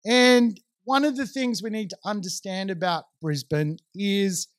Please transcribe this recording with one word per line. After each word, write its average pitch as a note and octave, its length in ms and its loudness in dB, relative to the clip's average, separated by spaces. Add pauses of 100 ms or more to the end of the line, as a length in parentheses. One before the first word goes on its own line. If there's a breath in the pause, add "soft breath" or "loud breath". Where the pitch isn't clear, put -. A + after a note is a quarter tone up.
And B3 520 6 (260)
one C4+ 200 2
of C#4 120 0
the C4+ 100 -4
things B3 360 -4
we A3+ 60 -6
need G#3+ 220 -6
to - 120 -14
understand F#3+ 680 -6
about F3 340 -2 (160)
Brisbane D3+ 560 -4 (180)
is G3 540 -2 (100)